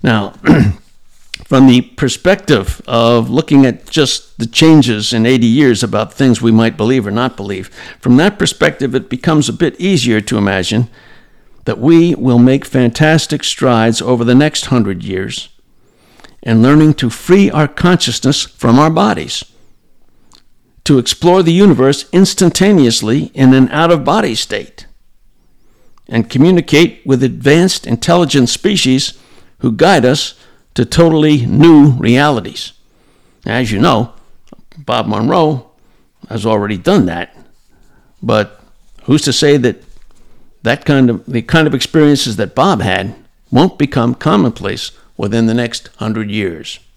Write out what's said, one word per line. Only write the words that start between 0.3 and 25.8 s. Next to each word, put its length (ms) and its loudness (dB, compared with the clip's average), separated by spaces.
<clears throat> 340 2
from 220 4
the 140 6
perspective 1040 -4
of 440 0
looking 340 2
at 240 -4
just 500 -4
the 80 -4
changes 680 2
in 100 0
eighty 220 2
years 360 2
about 300 -4
things 300 0
we 100 2
might 240 2
believe 300 -2
or 60 -8
not 240 -4
believe, 320 -12
from 160 2
that 220 0
perspective, 560 -4
it 140 -4
becomes 400 -2
a 40 -6
bit 280 -4
easier 400 0
to 160 -6
imagine 540 -2
that 100 -6
we 360 2
will 240 0
make 260 2
fantastic 800 -2
strides 560 -2
over 240 -2
the 100 2
next 320 0
hundred 380 -2
years 460 -10
in 200 2
learning 320 4
to 160 -4
free 400 2
our 180 -2
consciousness 760 -2
from 340 0
our 100 2
bodies, 560 -4
to 160 2
explore 440 0
the 100 2
universe 580 2
instantaneously 1120 0
in 180 4
an 160 4
out-of-body 680 0
state, 520 -10